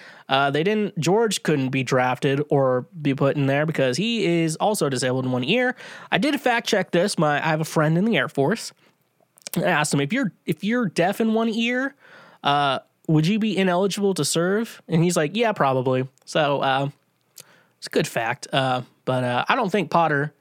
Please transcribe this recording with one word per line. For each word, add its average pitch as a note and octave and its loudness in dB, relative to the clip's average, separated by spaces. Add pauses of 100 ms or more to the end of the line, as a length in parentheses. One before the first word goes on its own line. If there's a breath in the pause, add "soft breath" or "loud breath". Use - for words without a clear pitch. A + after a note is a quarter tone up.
(280 loud breath)
uh, C#3 2
they D3 0
didn't, G#3 -2
George F#3+ 2
couldn't C3+ 0
be C3+ -2
drafted B2+ 0 (100)
or C3 2 (160)
be C#3+ 0
put C#3 2
in C#3 0
there C#3+ 2
because C3+ 0
he A3 -2 (180)
is D#3+ 0
also D#3+ 0
disabled B2+ -2
in B2+ -2
one B2 -2
ear. B3 0 (380 loud breath)
I F3+ 4
did C#4+ 0
fact A#3 0
check F#3+ 0
this. F#3 2
My, D3+ 2
I - 0
have D#3+ 0
a D#3+ 0
friend D#3+ 2
in F#3+ 2
the A3 2
Air B2+ 0
Force. C#3 0 (840 soft breath)
I F3 -2
asked D3 2
him, C#3+ 2
"If C#3+ -2
you're, A#3+ 0 (140)
if - -4
you're A#3 0
deaf F3 0
in A3 2
one A3+ 0
ear, A#3+ -2 (500 loud breath)
uh, C#3+ 0 (300)
would D#3 2
you G#3+ 0
be G#3+ -2
ineligible F#3+ 0
to D#3 -4
serve?" F#3+ -4
And E3 2
he's F3 2
like, D#3 -2
"Yeah, A3+ 0
probably." C3 0 (200)
So, C#3+ 0
uh, C3+ 0 (880 loud breath)
it's - -14
a - -10
good - 0
fact. A#2 -4
Uh, B2+ 0 (220)
but, B2+ 0
uh, B2 0
I A#3 4
don't A3+ 0
think F3+ 0
Potter D3+ 2